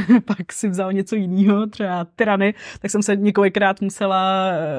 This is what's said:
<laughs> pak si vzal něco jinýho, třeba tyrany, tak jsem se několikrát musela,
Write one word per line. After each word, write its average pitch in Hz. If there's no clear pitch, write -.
<laughs> 240
pak 202
si -
vzal 190
něco 196
jinýho, 202
třeba 180
tyrany, 202
tak 202
jsem 208
se 208
několikrát 202
musela, 190